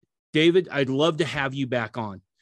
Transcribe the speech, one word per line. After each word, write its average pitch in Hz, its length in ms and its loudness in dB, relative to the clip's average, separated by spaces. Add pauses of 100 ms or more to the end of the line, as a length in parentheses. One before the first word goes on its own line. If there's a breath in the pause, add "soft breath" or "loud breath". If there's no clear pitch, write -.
(320)
David, 170 380 4
I'd 139 180 0
love 151 300 0
to 170 60 0
have 139 300 -4
you 139 120 -4
back 120 300 -4
on 104 240 -8 (220 soft breath)